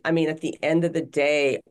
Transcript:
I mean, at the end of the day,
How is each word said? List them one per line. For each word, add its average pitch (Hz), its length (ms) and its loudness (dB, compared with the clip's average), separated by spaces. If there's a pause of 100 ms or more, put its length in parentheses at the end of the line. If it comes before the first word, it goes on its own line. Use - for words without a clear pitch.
I 165 80 -2
mean, 165 160 2
at 156 140 -6
the - 200 -8
end 160 220 2
of 170 80 0
the 165 100 -2
day, 143 680 0